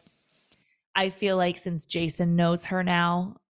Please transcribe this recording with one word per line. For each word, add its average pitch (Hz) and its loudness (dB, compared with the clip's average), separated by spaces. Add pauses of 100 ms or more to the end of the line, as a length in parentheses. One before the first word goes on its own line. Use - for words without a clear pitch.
(960)
I 190 2
feel 190 0
like 175 0
since 170 -6
Jason 170 -2
knows 170 2
her 185 -2
now, 175 0 (120)